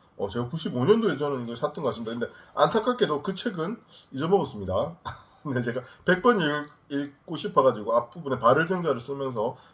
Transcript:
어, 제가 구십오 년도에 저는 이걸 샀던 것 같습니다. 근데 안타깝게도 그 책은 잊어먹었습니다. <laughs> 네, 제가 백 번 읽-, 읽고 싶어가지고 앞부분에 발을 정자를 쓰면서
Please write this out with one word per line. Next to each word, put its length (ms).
어, 120
제가 200
구십오 360
년도에 340
저는 260
이걸 120
샀던 280
것 60
같습니다. 220
근데 200
안타깝게도 680
그 120
책은 460
잊어먹었습니다. 920
<laughs> 400
네, 80
제가 200
백 180
번 180
읽-, 320
읽고 480
싶어가지고 580
앞부분에 440
발을 280
정자를 340
쓰면서 560